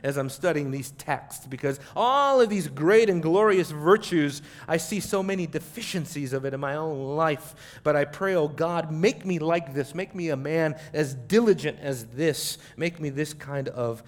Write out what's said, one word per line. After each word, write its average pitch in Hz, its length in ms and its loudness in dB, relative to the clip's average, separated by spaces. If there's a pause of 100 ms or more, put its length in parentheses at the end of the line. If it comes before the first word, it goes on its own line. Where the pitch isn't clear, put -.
as 139 160 -2
I'm 135 120 -2
studying 147 420 -2
these 135 200 -6
texts, - 540 -8
because 135 340 -4 (160)
all 269 460 4
of 220 80 4
these 196 180 -2
great 175 400 4
and 180 140 2
glorious 185 480 4
virtues, 151 720 2 (260)
I 165 100 0
see 190 220 -2
so 196 220 -2
many 190 240 -2
deficiencies 151 880 -6
of 135 100 -2
it 135 120 -4
in 135 40 -6
my 139 160 -2
own 147 400 -4
life. - 680 -2
But 151 120 4
I 143 100 4
pray, 190 280 -2
"Oh 156 140 4
God, 165 440 -2
make 175 360 0
me 180 100 0
like 156 380 0
this. 139 180 -4
Make 190 220 -8
me 170 140 -4
a 139 80 0
man 156 380 0 (160)
as 147 220 0
diligent 156 680 4
as 127 260 -6
this. 139 500 -2 (180)
Make 170 240 -4
me 151 120 -4
this 147 220 -4
kind 139 340 -6
of 117 400 -4